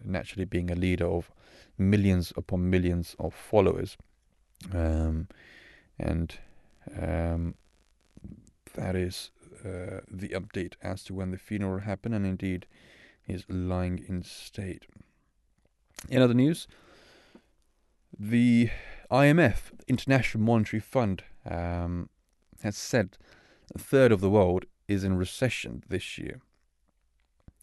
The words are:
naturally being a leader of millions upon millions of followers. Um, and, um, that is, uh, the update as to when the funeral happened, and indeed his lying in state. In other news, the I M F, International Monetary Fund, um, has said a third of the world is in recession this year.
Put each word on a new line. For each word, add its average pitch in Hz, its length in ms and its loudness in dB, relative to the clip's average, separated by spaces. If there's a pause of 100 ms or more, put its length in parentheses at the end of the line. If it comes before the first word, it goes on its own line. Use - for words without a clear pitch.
naturally 95 400 -6
being 90 260 -2
a 87 40 -2
leader 90 320 2
of 85 240 -2 (480)
millions 98 580 4
upon 90 320 -2
millions 90 500 0
of 82 140 -4
followers. 92 640 2 (800)
Um, 80 540 0 (720)
and, 80 400 -4 (600)
um, 85 540 -2 (1200)
that 95 200 -4
is, 90 360 -4 (340)
uh, 92 360 -10 (100)
the 95 200 -10
update 92 520 -6
as 92 220 -8
to 98 100 -12
when 92 160 -6
the 92 80 -6
funeral 98 400 -4
happened, 104 360 -6
and 101 120 0
indeed 95 400 -4 (560)
his - 260 -8
lying 90 580 -2
in 90 160 -6
state. - 640 -12 (1200)
In 127 100 4
other 123 140 6
news, 135 320 2 (1500)
the 117 500 4 (420)
I 135 180 6
M 151 100 6
F, 139 340 2 (160)
International 123 560 2
Monetary 113 360 2
Fund, 107 440 -2 (220)
um, 87 640 -4 (520)
has 104 140 -4
said 107 400 -2 (580)
a - 40 -12
third 131 340 6
of 98 80 4
the 98 80 4
world 92 380 4 (220)
is 98 160 0
in 95 120 2
recession 90 720 -4
this - 300 -6
year. - 240 -12 (1200)